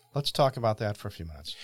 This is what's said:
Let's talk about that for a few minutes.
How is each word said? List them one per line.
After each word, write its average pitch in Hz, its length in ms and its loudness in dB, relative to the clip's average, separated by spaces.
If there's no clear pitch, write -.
Let's - 180 0
talk 139 240 4
about 113 220 2
that 104 180 0
for - 120 -8
a - 20 -8
few 85 160 -10
minutes. 73 380 -12